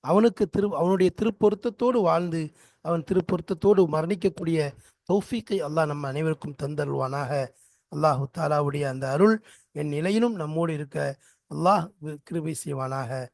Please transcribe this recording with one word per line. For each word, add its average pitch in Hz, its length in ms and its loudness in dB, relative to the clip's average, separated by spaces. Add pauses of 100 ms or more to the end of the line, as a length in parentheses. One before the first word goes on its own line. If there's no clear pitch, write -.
அவனுக்கு 202 460 4
திரு-, 196 260 -2
அவனுடைய 180 400 4
திருப்பொருத்தத்தோடு 226 840 0
வாழ்ந்து 165 400 0 (440)
அவன் 165 180 0
திருப்பொருத்தத்தோடு 185 840 2
மரணிக்கக்கூடிய 165 720 -2 (500)
தௌஃபீக்கை 202 520 0
அல்லாஹ் 156 260 0
நம்ம 143 200 -4
அனைவருக்கும் 151 520 -4
தந்தருள்வானாக. 139 720 -4 (600)
அல்லாஹு 147 400 2
தாலாவுடைய 147 520 0
அந்த 135 280 -4
அருள் 202 240 6 (400)
என் 147 180 -4
நிலையிலும் 208 420 0
நம்மோடு 160 380 -2
இருக்க 147 240 -8 (540)
அல்லாஹ் 165 340 2 (380)
கிருபை 160 320 -6
செய்வானாக. 131 560 -6 (220)